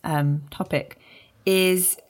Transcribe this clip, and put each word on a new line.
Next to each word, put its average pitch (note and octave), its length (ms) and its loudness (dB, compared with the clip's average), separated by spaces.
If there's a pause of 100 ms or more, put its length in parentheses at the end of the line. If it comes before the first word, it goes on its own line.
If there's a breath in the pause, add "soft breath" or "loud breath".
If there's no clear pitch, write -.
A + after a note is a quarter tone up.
um, D3 460 0
topic, - 500 -6 (460 soft breath)
is F#3 520 2 (120)